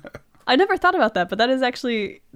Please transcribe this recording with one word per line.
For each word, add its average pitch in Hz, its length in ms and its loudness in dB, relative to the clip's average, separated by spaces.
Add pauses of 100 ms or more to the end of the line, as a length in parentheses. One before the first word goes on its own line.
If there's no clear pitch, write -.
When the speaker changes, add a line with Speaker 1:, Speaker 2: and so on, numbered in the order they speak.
(160)
Speaker 1:
<laughs> - 300 -20
Speaker 2:
I 254 100 2
never 381 200 2
thought 359 180 2
about 311 200 0
that, 180 140 0
but 196 100 -4
that 240 120 2
is 262 120 0
actually, 240 600 -4 (140)